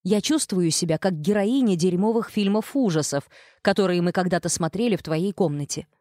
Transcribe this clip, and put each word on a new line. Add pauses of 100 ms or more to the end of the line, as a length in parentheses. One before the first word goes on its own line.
Я
чувствую
себя
как
героиня
дерьмовых
фильмов
ужасов, (340)
которые
мы
когда-то
смотрели
в
твоей
комнате. (140)